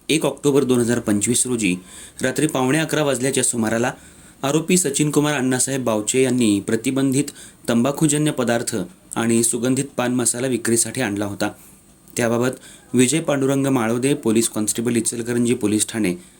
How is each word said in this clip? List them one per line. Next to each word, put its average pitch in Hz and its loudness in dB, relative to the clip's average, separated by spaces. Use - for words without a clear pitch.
एक 147 0
ऑक्टोबर 139 2
दोन 123 2
हजार 120 2
पंचवीस 113 0
रोजी 107 0
रात्री 127 0
पावणे 135 0
अकरा 151 0
वाजल्याच्या 131 0
सुमाराला 113 0
आरोपी 151 2
सचिन 147 0
कुमार 147 2
अण्णासाहेब 127 -2
बावचे 113 0
यांनी 120 2
प्रतिबंधित 131 0
तंबाखूजन्य 143 2
पदार्थ 117 -2
आणि 117 2
सुगंधित 127 0
पान 123 0
मसाला 123 -2
विक्रीसाठी 113 -2
आणला 104 -2
होता. 98 -4
त्याबाबत 120 0
विजय 127 4
पांडुरंग 139 0
माळोदे, 123 0
पोलीस 113 0
कॉन्स्टेबल, 113 -2
इचलकरंजी 120 0
पोलीस 107 0
ठाणे 98 0